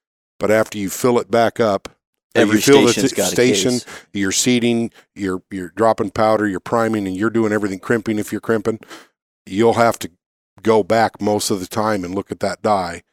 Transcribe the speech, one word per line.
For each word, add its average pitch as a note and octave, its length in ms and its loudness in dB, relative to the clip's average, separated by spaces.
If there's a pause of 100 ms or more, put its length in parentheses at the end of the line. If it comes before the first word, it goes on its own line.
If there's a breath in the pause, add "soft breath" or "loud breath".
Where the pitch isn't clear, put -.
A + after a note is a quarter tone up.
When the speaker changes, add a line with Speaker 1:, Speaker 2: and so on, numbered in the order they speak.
(380)
Speaker 1:
But G2+ 140 0
after A2 260 0
you F#2+ 120 -6
fill A#2+ 280 0
it - 100 -4
back A#2 300 2
up, G#2+ 300 0 (480)
or A2+ 60 4
Speaker 2:
Every G#2+ 140 2
Speaker 1:
you G2+ 60 2
fill C#3 240 6
the A#2+ 60 4
Speaker 2:
station's A2 180 0
Speaker 1:
t-, - 60 -8
Speaker 2:
got F#2+ 160 0
a - 20 -6
Speaker 1:
station, B2 380 2
Speaker 2:
case. B2 120 -4 (280 loud breath)
Speaker 1:
you're G2 180 -2
seating, A#2 640 0 (240 soft breath)
you're, F#2 340 -4
you're F#2 240 -8
dropping G#2+ 380 0
powder, A2 340 2
you're F#2 140 -4
priming, A2 480 -2
and F#2 80 -6
you're G#2+ 140 -2
doing A2 220 0
everything, G2+ 280 -4
crimping A2 400 -2
if G2+ 100 -8
you're G#2 100 -6
crimping, A2 380 -2 (640 loud breath)
you'll G#2+ 300 2
have A#2 260 2
to - 100 -12 (520)
go A2 220 4
back A2 360 0
most G#2 300 -2
of G#2+ 80 -2
the F2+ 80 -8
time G#2+ 380 -4
and F2+ 100 -10
look G2 160 -8
at G2+ 100 -10
that F#2+ 220 -6
die, F2+ 400 -2 (100)